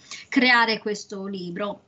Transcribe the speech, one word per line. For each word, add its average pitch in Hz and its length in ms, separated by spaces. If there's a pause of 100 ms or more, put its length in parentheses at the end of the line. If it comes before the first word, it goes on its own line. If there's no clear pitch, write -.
(280)
creare 233 520
questo 208 480
libro. 190 600